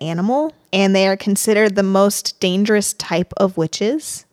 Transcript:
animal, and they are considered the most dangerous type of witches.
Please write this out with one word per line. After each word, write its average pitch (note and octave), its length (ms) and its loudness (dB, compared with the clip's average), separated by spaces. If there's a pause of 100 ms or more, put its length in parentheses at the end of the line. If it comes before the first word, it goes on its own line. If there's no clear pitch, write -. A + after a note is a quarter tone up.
animal, G#3+ 540 -2 (180)
and F#3+ 240 4
they F#3+ 100 4
are G3 120 0
considered G#3 580 2
the G3+ 60 2
most G3 580 0
dangerous G3+ 540 0
type - 420 -4
of F#3+ 220 0
witches. G#3 760 -4